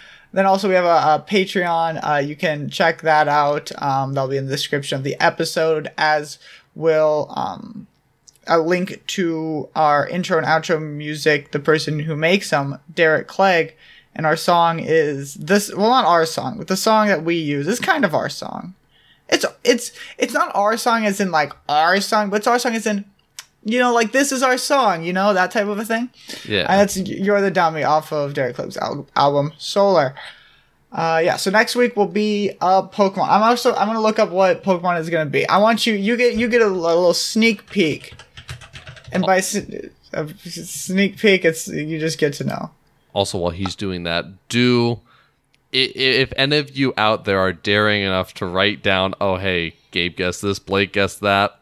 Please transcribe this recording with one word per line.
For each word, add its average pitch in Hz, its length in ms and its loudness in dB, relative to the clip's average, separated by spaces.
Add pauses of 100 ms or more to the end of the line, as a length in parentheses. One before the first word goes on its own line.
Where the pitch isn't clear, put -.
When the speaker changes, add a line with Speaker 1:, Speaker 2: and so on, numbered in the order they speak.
Speaker 1:
<laughs> - 320 -20
then 190 140 0
also 196 220 2
we 185 60 2
have 180 100 4
a, 175 40 2
a 151 380 4
Patreon. 175 760 -2
Uh, 147 160 0
you 147 180 -4
can 147 320 -4
check 165 340 0
that 151 260 4
out. 147 520 0
Um, 135 340 -2
that'll 135 140 -2
be 139 80 -2
in 135 100 -4
the 131 60 -6
description 139 460 -4
of 131 60 -6
the 139 140 -4
episode, 160 760 0
as 151 420 0 (360)
will, 156 600 2
um, - 520 -8 (600)
a 165 120 4
link 175 480 -2
to 160 680 -4
our 147 320 4
intro 180 300 -2
and 151 100 0
outro 160 340 2
music, 151 720 -2
the 143 80 -2
person 151 400 0
who 156 160 -4
makes 170 340 0
them, 139 280 -2 (140)
Derek 156 360 2
Clegg. 180 460 2 (400)
And 160 120 -4
our 156 100 2
song 170 440 2
is 147 540 -2
this, 196 380 0
well, 208 160 0
not 247 160 4
our 165 220 4
song, - 320 -6
but 160 80 -10
the 190 100 -2
song 220 320 2
that 165 140 0
we 170 140 0
use 143 320 -2
is 233 100 -2
kind 311 260 0
of 156 100 0
our - 140 0
song. - 460 -12 (560)
It's, - 140 2 (200)
it's, - 280 0 (260)
it's 247 160 -2
not 330 200 -2
our 208 220 0
song 226 300 0
as 196 140 -2
in, 190 100 -2
like, 151 220 2 (160)
our 160 320 2
song, 208 300 0
but 202 60 0
it's 214 100 -4
our 240 120 4
song 233 160 -2
as 220 120 -6
in, 202 180 -2 (600)
you 226 140 0
know, 247 140 2
like, 233 200 2
this 269 200 2
is 254 100 -2
our 254 160 2
song, 226 460 0
you 175 80 -4
know, 196 220 2
that 180 160 2
type 208 160 -2
of 208 120 -4
a 220 60 -6
thing. 226 260 -4 (340)
Speaker 2:
Yeah. - 240 0
Speaker 1:
And 196 120 4
that's 202 160 2
You're 196 440 0
the 196 100 2
Dummy 160 340 0
off 156 280 0
of 143 220 -4
Derek 127 220 -2
Klug's - 200 -8
al-, - 380 -6
album 143 440 2
Solar. 175 560 2 (800)
Uh, 165 300 0
yeah, 175 140 0
so - 140 -2
next 226 260 2
week 240 200 2
will 202 100 2
be, 208 440 -2 (100)
uh, 185 280 4
Pokemon. 190 400 0
I'm 196 140 4
also, 240 320 2
I'm 202 120 0
gonna 220 140 -2
look 220 180 2
up 208 120 2
what 185 340 2
Pokemon 175 340 0
is 160 100 -6
gonna 156 220 -2
be. 135 180 0
I 170 100 4
want 220 280 4
you, 226 80 2
you 202 220 0
get, 240 180 2
you 226 140 0
get 233 140 4
a, 220 40 4
a - 20 2
little 175 460 2
sneak - 560 0
peek. 160 440 -2 (960)
And 185 120 0
by 185 140 4
s-, 190 160 -2
a - 360 -8 (220)
s-, 170 560 -10
sneak 196 500 -2
peek, 185 260 2
it's, 160 240 -2
you 156 320 -6
just 160 180 -4
get 147 160 2
to 143 100 -8
know. - 260 -8 (420)
Speaker 2:
Also, 98 260 -4
while 87 120 -2
he's 92 260 -6
doing 92 260 -6
that, 85 460 -8
do 120 520 0 (720)
I-, 127 60 -2
i-, 131 160 0
if 131 420 0
any 143 220 0
of 131 180 -6
you 135 200 0
out 107 280 0
there 98 140 0
are 95 140 0
daring 104 500 0
enough 92 320 -2
to 101 120 -8
write 92 360 -2
down, 95 380 0
"Oh, 98 160 0
hey, 90 380 -4 (160)
Gabe 87 260 -2
guessed 90 260 -4
this, 98 160 -2
Blake 98 340 -2
guessed 98 280 -2
that," 101 420 0